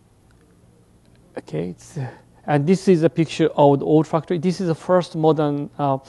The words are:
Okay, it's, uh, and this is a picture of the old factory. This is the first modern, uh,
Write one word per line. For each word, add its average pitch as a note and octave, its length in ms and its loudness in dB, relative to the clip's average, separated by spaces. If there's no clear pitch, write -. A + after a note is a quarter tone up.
Okay, D#3+ 320 -10
it's, - 300 -16
uh, B2+ 100 -10
and D3 200 0
this F3+ 220 2
is E3+ 140 4
a E3 80 2
picture D#3+ 440 -2
of C#3+ 260 4
the - 40 -8
old D#3 220 2
factory. E3 320 -4
This F3+ 240 -4
is F3 60 -4
the D#3+ 60 -2
first F3+ 400 -2
modern, D3+ 540 0
uh, C#3 200 -2